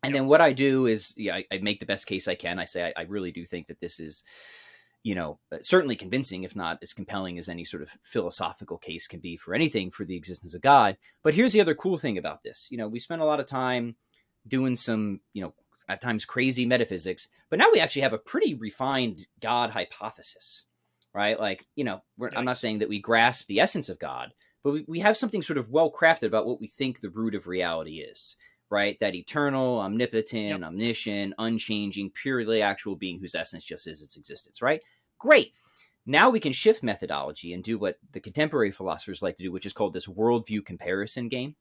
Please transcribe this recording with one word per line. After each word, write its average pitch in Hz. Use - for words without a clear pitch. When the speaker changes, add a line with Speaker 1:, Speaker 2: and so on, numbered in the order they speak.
Speaker 1:
And 139
Speaker 2:
Yep. 139
Speaker 1:
then 135
what 156
I 151
do 131
is, 110
yeah, 98
I, 95
I 98
make 104
the 90
best 98
case 95
I 90
can. 87
I 82
say, 87
"I, 85
I -
really 92
do 85
think 85
that 80
this -
is, 80
you 101
know, 80
uh, 80
certainly 151
convincing, 95
if 90
not 82
as -
compelling 95
as 85
any 85
sort 78
of 76
philosophical 87
case -
can 85
be 85
for -
anything 104
for -
the 90
existence 87
of 85
God." 123
But 156
here's 220
the 214
other 160
cool 185
thing 123
about 76
this. -
You 120
know, 110
we 113
spent 165
a 156
lot 151
of 135
time 127
doing 131
some, 107
you 98
know, 82
at 98
times 117
crazy 127
metaphysics, 101
but 165
now -
we 392
actually 143
have 120
a 110
pretty 294
refined 120
God 117
hypothesis, -
right? 104
Like, 98
you 143
know, 113
we're, 120
I'm 120
not 127
Speaker 2:
Nice. 123
Speaker 1:
saying 107
that 107
we 107
grasp 117
the 101
essence -
of 90
God, 64
but 143
we, 151
we 165
have 214
something 214
sort 151
of 113
well-crafted 160
about 110
what 120
we 110
think 131
the 101
root 107
of 90
reality 82
is, -
right? 101
That 98
eternal, 131
omnipotent, 107
Speaker 2:
Yep. -
Speaker 1:
omniscient, 101
unchanging, 104
purely 113
actual 101
being 90
whose 90
essence 82
just 78
is 78
its 71
existence, -
right? 151
Great. 277
Now 160
we 226
can 139
shift 220
methodology 85
and 90
do 110
what 98
the -
contemporary 143
philosophers 90
like 92
to 87
do, 92
which 92
is 95
called 98
this 92
worldview 107
comparison 98
game 131